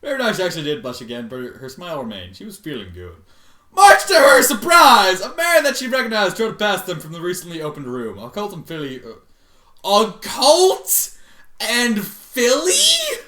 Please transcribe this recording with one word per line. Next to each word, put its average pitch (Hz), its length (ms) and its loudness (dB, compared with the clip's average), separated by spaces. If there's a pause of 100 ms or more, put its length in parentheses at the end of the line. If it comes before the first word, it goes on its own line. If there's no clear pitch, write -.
Mary 285 160 -6
Dash 220 220 -2
actually 165 240 -4
did 147 180 -6
blush 120 180 -10
again, 120 280 -12
but 117 80 -12
her 123 320 -12
smile 165 340 -10
remained. 95 340 -12
She - 80 -18
was 214 140 -16
feeling 113 340 -12
good. 87 240 -16 (580)
Much 392 320 6
to 381 80 -2
her 277 280 6
surprise, 233 800 4
a 240 140 -10
man 330 300 2
that 277 120 -2
she 254 120 -6
recognized 220 460 -2
strode 220 240 -4
past 202 280 -2
them 170 140 -8
from 156 120 -16
the 170 80 -14
recently 170 400 -8
opened 151 260 -10
room. 120 320 -8
I'll 113 120 -14
call 208 180 -8
them 175 160 -12
Philly, 139 380 -12
uh, 113 140 -20 (680)
Occult 269 1300 2 (440)
and 226 440 -2
Philly? 262 680 -2 (560)